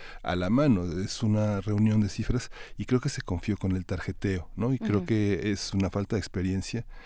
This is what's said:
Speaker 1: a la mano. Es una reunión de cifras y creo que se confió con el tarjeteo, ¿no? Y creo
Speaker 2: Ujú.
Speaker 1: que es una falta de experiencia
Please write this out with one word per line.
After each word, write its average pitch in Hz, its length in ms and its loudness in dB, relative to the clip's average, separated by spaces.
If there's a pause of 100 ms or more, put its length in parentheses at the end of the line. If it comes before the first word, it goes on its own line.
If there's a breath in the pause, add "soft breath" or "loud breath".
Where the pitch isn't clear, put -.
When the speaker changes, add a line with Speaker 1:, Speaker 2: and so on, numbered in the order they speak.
(220 loud breath)
Speaker 1:
a 87 140 -2
la 92 140 0
mano. 117 340 4 (160)
Es - 220 -6
una 107 400 2
reunión 107 400 2
de 98 80 0
cifras - 400 2 (260 loud breath)
y - 80 -4
creo 127 160 4
que 151 80 0
se - 140 -6
confió 95 340 -2
con 92 200 0
el 90 100 -4
tarjeteo, 92 720 -2
¿no? 123 180 0
Y 123 40 0
creo 104 200 2
Speaker 2:
Ujú. 90 80 -2
Speaker 1:
que 104 460 2
es - 200 -4
una 95 160 2
falta 101 280 -2
de 95 40 0
experiencia 95 640 -2 (220 loud breath)